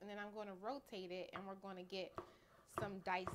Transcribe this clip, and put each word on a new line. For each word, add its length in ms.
and 80
then 100
I'm 160
gonna 260
rotate 500
it, 220
and 140
we're 160
gonna 260
get 220
some 260
dice 300